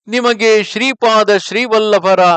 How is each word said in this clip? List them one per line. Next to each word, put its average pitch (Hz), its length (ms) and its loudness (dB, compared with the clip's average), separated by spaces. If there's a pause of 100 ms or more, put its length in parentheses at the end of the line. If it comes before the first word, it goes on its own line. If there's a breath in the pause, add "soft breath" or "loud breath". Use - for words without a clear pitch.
ನಿಮಗೆ 220 580 0
ಶ್ರೀಪಾದ 220 720 0
ಶ್ರೀವಲ್ಲಭರ 202 880 0 (120)